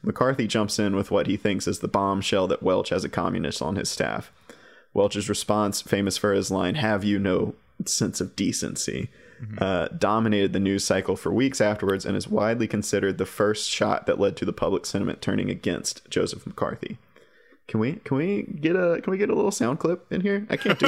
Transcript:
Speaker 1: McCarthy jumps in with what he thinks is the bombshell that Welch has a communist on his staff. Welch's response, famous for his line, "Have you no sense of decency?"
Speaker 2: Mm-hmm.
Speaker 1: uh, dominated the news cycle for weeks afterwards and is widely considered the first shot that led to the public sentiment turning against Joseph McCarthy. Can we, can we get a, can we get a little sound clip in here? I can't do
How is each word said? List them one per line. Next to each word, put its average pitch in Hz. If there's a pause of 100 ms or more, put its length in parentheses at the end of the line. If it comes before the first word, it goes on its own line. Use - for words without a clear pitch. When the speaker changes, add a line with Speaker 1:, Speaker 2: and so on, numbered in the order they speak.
Speaker 1:
McCarthy 123
jumps 107
in 101
with 98
what 95
he 104
thinks 101
is 92
the -
bombshell 98
that -
Welch 98
has 95
a -
communist 87
on 76
his -
staff. - (640)
Welch's 101
response, 104
famous 98
for 104
his 98
line, 92
"Have 107
you 101
no 98 (300)
sense -
of 90
decency?" - (320)
Speaker 2:
Mm-hmm. 104
Speaker 1:
uh, 95 (100)
dominated 104
the 95
news 98
cycle 95
for -
weeks 127
afterwards 101
and 101
is 98
widely 113
considered 98
the 95
first 107
shot -
that 127
led 101
to -
the -
public -
sentiment 101
turning 98
against -
Joseph -
McCarthy. - (680)
Can 110
we, 131 (100)
can 135
we 190 (180)
get 160
a, 175
can -
we 190
get 202
a -
little 202
sound 131
clip 175
in 185
here? 202
I -
can't -
do 277